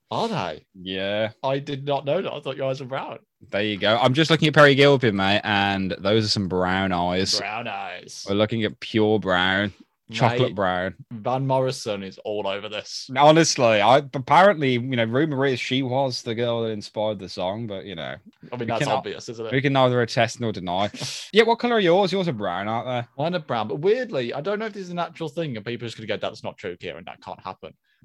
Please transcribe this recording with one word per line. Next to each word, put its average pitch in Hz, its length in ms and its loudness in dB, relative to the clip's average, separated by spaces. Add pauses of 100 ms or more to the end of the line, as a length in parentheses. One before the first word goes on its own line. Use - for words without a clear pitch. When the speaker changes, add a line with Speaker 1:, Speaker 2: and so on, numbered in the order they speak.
(120)
Speaker 1:
Are 156 160 -2
they? 95 460 -6
Speaker 2:
Yeah. 98 580 -4 (120)
Speaker 1:
I 139 160 -2
did 143 260 -10
not 139 200 -2
know 151 160 0
that. 165 120 -6
I 147 60 -10
thought 135 180 -10
your 135 120 -4
eyes 131 100 -6
were 131 80 -12
brown. 139 320 -8 (320)
Speaker 2:
There 101 100 -2
you 107 160 -2
go. 101 240 4
I'm 127 140 4
just 160 160 2
looking 156 160 4
at 147 80 0
Peri 143 180 10
Gilpin, 135 400 6
mate, 98 300 2
and 98 560 0
those 107 260 2
are 104 40 -2
some 101 180 0
brown 92 440 0
eyes. 90 460 0
Speaker 1:
Brown 107 300 -8
eyes. 95 600 -12
Speaker 2:
We're 98 80 -2
looking 107 280 0
at - 160 -4
pure 107 400 2
brown, 95 520 2 (400)
chocolate 120 380 2
Speaker 1:
Mate, - 60 -10
Speaker 2:
brown. 92 400 -2 (180)
Speaker 1:
Van 123 320 -4
Morrison 131 580 -2
is 95 220 -14
all 104 220 -4
over 101 200 -4
this. - 480 -12
Speaker 2:
Honestly, 143 640 6
I, 120 160 6 (160)
apparently, 147 600 4
you 120 60 0
know, 120 260 -2
rumour 135 400 0
is 131 140 0
she 131 240 -2
was 127 400 -2
the 117 120 -6
girl 117 280 -2
that 113 80 -4
inspired 107 480 -6
the 92 100 -12
song, 101 380 -6
but, 95 180 -10
you 98 100 -12
know, 69 200 -8 (360)
Speaker 1:
I 123 40 -8
mean, 123 60 -6
Speaker 2:
we 117 40 -6
Speaker 1:
that's 117 140 0
Speaker 2:
cannot, 123 180 0
Speaker 1:
obvious, - 320 -8
isn't 113 160 -10
it? 107 80 -8
Speaker 2:
we 135 80 2
can 139 120 2
neither 127 280 4
attest 113 400 0
nor 113 100 -2
deny. 92 440 -2
Speaker 1:
<laughs> - 40 -14 (320)
Speaker 2:
Yeah, 214 120 8
what 226 160 2
colour 240 160 0
are 220 40 2
yours? 185 320 4
Yours 190 160 -2
are 156 60 0
brown, 98 340 -4
aren't 117 200 -4
they? 123 360 -6
Speaker 1:
Mine 175 120 -2
are 175 40 -4
brown, 117 280 -4
but 156 140 -6
weirdly, 185 520 0
I 139 80 -6
don't 196 160 -4
know 220 80 -6
if 208 80 -10
this 208 120 -12
is 175 40 -14
a 175 60 -10
natural 165 340 -6
thing, 151 260 -6
and 104 80 -10
people 120 220 -8
are - 20 -8
just 110 80 -12
gonna 110 120 -12
go, 101 100 -2
"That's 98 260 -8
not 101 140 -10
true, 90 180 -10
Kieran, 85 300 -12
that - 160 -16
can't 92 180 -14
happen." - 320 -14 (340)